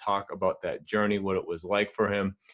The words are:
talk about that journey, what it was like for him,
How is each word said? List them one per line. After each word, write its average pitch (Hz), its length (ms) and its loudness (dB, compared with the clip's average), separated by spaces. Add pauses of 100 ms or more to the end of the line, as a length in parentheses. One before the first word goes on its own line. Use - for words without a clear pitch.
talk 98 300 -2
about 92 300 0
that - 260 -4
journey, 104 320 2
what 98 180 0
it 92 80 0
was 85 200 -6
like 101 300 0
for 101 180 2
him, 98 240 0 (180)